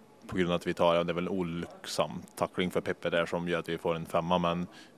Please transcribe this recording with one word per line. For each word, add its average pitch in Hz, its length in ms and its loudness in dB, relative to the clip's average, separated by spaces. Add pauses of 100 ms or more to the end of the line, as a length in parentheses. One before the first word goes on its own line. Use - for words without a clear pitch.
(260)
på - 100 -6
grund 90 140 2
av 87 60 4
att - 100 -4
vi 87 80 0
tar, 85 200 4
ja, 85 100 4
det 85 80 -2
är - 20 -4
väl 87 120 -2
en 90 40 -2
olycksam 85 800 -2 (260)
tackling 90 340 0
för - 100 -2
Peppe 87 300 -2
där 85 160 2
som 87 220 -2
gör 85 100 0
att 82 100 -6
vi 82 100 -2
får 85 160 0
en 82 120 -4
femma, 87 320 2
men 87 280 2 (320)